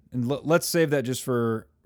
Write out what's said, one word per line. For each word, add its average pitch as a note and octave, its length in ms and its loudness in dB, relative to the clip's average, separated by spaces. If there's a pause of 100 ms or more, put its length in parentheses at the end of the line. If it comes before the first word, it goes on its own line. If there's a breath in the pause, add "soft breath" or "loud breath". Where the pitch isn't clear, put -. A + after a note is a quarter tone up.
(120)
And B2 180 -4
l-, C#3 120 -4
let's E3 240 2
save E3 240 2
that C#3+ 120 2
just A#2+ 200 -4
for, A#2 460 0 (180)